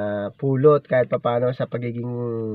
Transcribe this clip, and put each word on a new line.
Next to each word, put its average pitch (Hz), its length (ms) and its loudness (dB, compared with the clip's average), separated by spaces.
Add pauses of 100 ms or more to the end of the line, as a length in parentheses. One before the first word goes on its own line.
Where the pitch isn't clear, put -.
(340)
pulot 139 480 4
kahit 127 260 0
papaano 123 460 0
sa 127 160 -4
pagiging 120 400 -6 (460)